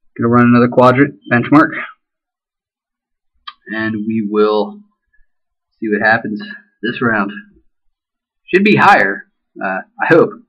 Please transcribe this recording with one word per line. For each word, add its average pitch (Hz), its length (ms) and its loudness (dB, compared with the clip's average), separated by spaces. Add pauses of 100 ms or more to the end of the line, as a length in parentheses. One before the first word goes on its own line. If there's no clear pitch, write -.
(180)
gonna 117 120 -2
run 120 180 4
another 120 220 4
quadrant 127 440 2 (180)
benchmark, 131 380 2 (2000)
and 107 400 -6
we 110 200 -4
will 107 540 0 (960)
see 110 120 -8
what 104 100 -2
happens 110 400 -2 (400)
this 117 200 -6
round. 107 280 -2 (1160)
Should 190 180 0
be 202 140 2
higher, 131 500 2 (360)
uh, 95 180 -6 (200)
I - 60 -4
hope. 143 220 4 (200)